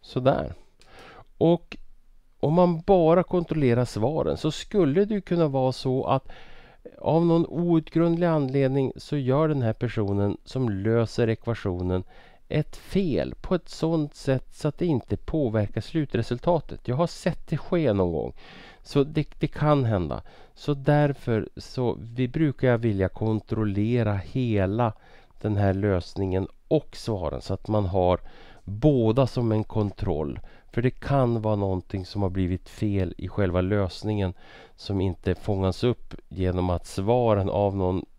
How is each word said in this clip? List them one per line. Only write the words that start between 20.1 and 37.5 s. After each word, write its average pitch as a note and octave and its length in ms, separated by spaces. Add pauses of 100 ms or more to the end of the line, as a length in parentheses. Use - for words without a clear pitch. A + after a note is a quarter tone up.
Så - 200
därför C#3 840
så - 440
vi A#2 280
brukar C#3 400
jag A#2 100
vilja G2+ 300
kontrollera G#2+ 1080
hela G#2+ 760 (480)
den G#2+ 160
här G2+ 180
lösningen F#2+ 760 (200)
och - 280
svaren D#2 440
så - 140
att - 140
man G#2+ 180
har F2+ 340 (440)
båda A#2 600
som A#2 260
en G#2+ 120
kontroll. F2+ 760 (320)
För B2+ 100
det B2+ 80
kan B2 520
vara G#2+ 140
någonting F#2+ 500
som G2+ 160
har F#2 80
blivit F#2 380
fel G2 500
i F#2+ 100
själva F#2 320
lösningen G2 720 (420)
som G2 240
inte F#2 340
fångas F#2+ 500
upp - 300 (140)
genom F#2 420
att F2 160
svaren G#2+ 640